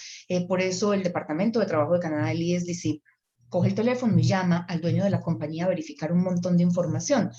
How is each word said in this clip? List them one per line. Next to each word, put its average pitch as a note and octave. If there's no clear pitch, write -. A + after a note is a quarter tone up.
Eh, F3+
por F#3
eso F#3
el G3
Departamento F3+
de G3+
Trabajo D#3
de F3
Canadá, D#3+
el E3
I F3
S F3
D F3
C, F3
coge F3+
el G3
teléfono A#3
y E3
llama F3+
al E3+
dueño E3+
de G3
la E3+
compañía D#3+
a F#3+
verificar D#3+
un F3
montón F3+
de F3
información, F3